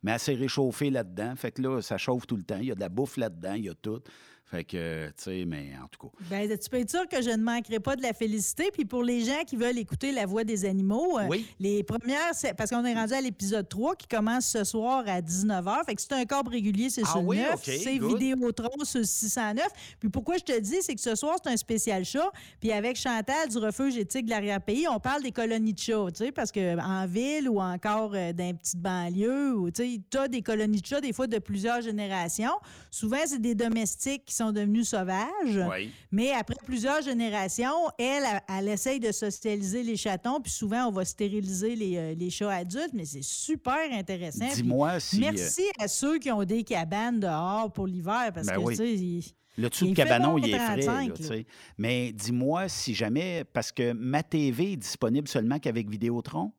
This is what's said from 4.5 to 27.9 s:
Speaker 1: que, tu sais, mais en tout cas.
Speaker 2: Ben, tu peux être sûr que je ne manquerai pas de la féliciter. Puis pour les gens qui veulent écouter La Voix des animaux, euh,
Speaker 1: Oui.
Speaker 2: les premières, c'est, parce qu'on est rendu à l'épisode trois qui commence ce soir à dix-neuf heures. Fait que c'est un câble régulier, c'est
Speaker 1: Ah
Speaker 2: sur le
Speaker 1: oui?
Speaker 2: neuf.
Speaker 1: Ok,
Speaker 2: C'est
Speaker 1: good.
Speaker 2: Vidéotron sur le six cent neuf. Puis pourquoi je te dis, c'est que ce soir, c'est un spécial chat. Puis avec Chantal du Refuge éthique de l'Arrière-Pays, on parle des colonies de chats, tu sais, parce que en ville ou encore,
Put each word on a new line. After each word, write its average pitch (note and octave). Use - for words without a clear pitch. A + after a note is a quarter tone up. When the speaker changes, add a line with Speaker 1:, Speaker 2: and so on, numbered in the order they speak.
Speaker 1:
que, E2
tu -
sais, F#2
mais C#2+
en C#2
tout -
cas. -
Speaker 2:
Ben, G#3
tu -
peux B3+
être A#3+
sûr F4
que C4+
je A#3+
ne A3
manquerai A#3
pas C4
de B3+
la A3+
féliciter. A3
Puis D4
pour A#3+
les A#3+
gens C#4
qui -
veulent A#3+
écouter C4
La A#3
Voix G#3
des G#3
animaux, G#3
euh, G3
Speaker 1:
Oui. G#3+
Speaker 2:
les G3+
premières, C#4
c'est, -
parce G#3+
qu'on A#3+
est B3
rendu A3
à C4+
l'épisode G3+
trois C4+
qui -
commence A#3
ce A#3
soir A#3
à F3+
dix-neuf F#3
heures. C4
Fait A#3+
que -
c'est -
un B3+
câble C#4
régulier, A3
c'est B3+
Speaker 1:
Ah E3+
Speaker 2:
sur F#3
le F3
Speaker 1:
oui? F#3+
Speaker 2:
neuf. C#4
Speaker 1:
Ok, -
Speaker 2:
C'est C4
Speaker 1:
good. A3+
Speaker 2:
Vidéotron B3+
sur C4+
le A3+
six G#3+
cent G#3+
neuf. D#4+
Puis A3
pourquoi C4+
je F4
te B3+
dis, A3+
c'est C#4+
que -
ce A3+
soir, D4+
c'est -
un A3+
spécial G3+
chat. D#4
Puis A3
avec A3
Chantal C4
du A3
Refuge A#3+
éthique A3+
de A3+
l'Arrière-Pays, G#3
on A#3
parle C#4
des C4
colonies A3+
de -
chats, G#3+
tu G#3+
sais, C4+
parce -
que F3+
en F#3+
ville C4
ou G#3
encore, G#3